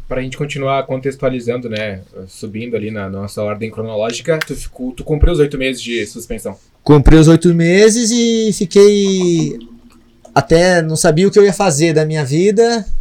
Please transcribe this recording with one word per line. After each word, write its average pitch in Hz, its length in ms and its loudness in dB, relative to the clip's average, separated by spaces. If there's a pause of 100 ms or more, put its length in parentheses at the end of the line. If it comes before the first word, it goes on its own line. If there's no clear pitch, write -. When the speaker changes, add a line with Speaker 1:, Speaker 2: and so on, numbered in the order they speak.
Speaker 1:
Pra 127 140 -6
gente 131 160 -12
continuar 139 480 -6
contextualizando, 127 840 -6
né, 107 320 -8 (260)
subindo 110 480 -12
ali 107 160 -8
na 101 200 -10
nossa 101 320 -10
ordem 104 280 -8
cronológica, 113 760 -6
tu 143 100 -10
ficou, - 360 -12
tu - 120 -16
cumpriu 156 300 2
os 156 60 0
oito 143 180 -2
meses 131 240 -4
de 117 240 -6
suspensão? 110 500 -12 (260)
Speaker 2:
Cumpri 147 340 6
os 156 120 8
oito 165 260 4
meses 208 560 2
e 233 440 0
fiquei... 190 1040 2 (760)
Até, 170 480 2
não 160 140 -4
sabia 175 320 2
o - 20 0
que 208 80 2
eu 202 60 8
ia 202 80 4
fazer 165 420 0
da 156 100 2
minha 156 200 -4
vida, 208 600 0 (160)